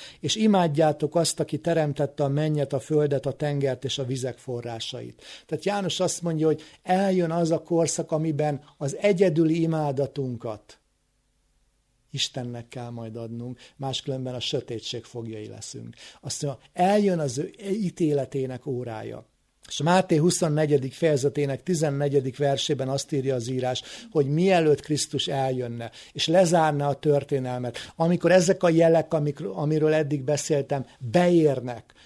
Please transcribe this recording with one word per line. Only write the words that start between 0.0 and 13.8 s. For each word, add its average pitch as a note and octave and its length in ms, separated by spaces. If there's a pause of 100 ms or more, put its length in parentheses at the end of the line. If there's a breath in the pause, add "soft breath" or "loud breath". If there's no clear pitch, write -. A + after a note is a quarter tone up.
és - 160
imádjátok D#3+ 800
azt, E3 240
aki D3 200
teremtette D3+ 640
a C#3 40
mennyet, D3 460
a C3+ 60
földet, D3 460
a C#3 60
tengert C#3 520
és B2+ 140
a C#3 80
vizek B2+ 320
forrásait." A#2+ 600 (460 loud breath)
Tehát D3+ 200
János F#3+ 340
azt F3+ 220
mondja, D#3+ 240
hogy D3+ 160 (220 loud breath)
eljön F#3 480
az E3 200
a E3 100
korszak, E3 500
amiben D3+ 500 (160 soft breath)
az C#3+ 200
egyedüli E3+ 640
imádatunkat C3+ 1200 (1300)
Istennek A#2+ 560
kell A#2+ 220
majd A#2 260
adnunk, A#2 440 (160 loud breath)
máskülönben C3 580